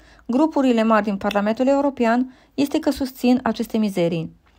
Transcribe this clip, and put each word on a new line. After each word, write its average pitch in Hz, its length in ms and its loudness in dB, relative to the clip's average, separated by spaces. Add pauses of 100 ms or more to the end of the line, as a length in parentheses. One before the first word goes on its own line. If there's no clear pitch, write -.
(260)
grupurile 262 560 2
mari 220 220 4
din 208 120 -2
Parlamentul 208 500 -2
European, 262 680 0 (220)
este 285 240 -2
că 311 120 0
susțin 254 520 0
aceste 226 360 -4
mizerii. 170 560 -2 (240)